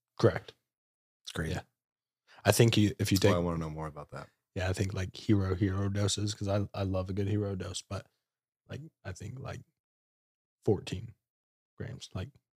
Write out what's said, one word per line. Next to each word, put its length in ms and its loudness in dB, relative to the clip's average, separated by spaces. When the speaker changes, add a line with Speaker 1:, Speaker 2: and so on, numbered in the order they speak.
Speaker 1:
Correct. 360 2
Speaker 2:
It's 80 -14
crazy. 200 -4
Speaker 1:
Yeah. 80 -4
I 80 8
think 240 6
you, 220 6
if 120 0
you 60 6
Speaker 3:
That's 80 4
why 60 8
Speaker 1:
take 60 4
Speaker 3:
I 20 0
wanna 180 -2
know 120 -4
more 180 -8
about 240 -14
that. 160 -12
Speaker 1:
Yeah, 140 -2
I 40 0
think, 220 -2
like, 200 -4
hero, 400 2
hero 340 0
doses, 440 0
'cause 140 -6
I, 260 0
I 100 -6
love 260 -2
a 40 -6
good 140 -2
hero 280 0
dose, 320 -8
but, 200 -8
like, 140 -10
I 60 -8
think, 280 -12
like, 220 -10
fourteen 480 0
grams, 380 -10
like, 140 -8